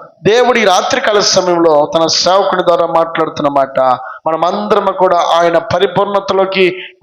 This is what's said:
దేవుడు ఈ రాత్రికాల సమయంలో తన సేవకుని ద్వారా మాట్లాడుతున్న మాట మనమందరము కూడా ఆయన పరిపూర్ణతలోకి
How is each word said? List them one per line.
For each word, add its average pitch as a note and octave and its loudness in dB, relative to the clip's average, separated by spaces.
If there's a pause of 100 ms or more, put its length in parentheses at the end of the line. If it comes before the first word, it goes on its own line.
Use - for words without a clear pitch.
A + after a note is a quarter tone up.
(240)
దేవుడు A#3+ 2
ఈ A3 2
రాత్రికాల G#3 0
సమయంలో E3+ 2
తన E3 2
సేవకుని F#3 0
ద్వారా E3+ 2
మాట్లాడుతున్న D#3+ -2
మాట C3+ -2 (480)
మనమందరము F#3+ -2
కూడా F#3 2
ఆయన E3+ 2
పరిపూర్ణతలోకి F#3+ 0 (260)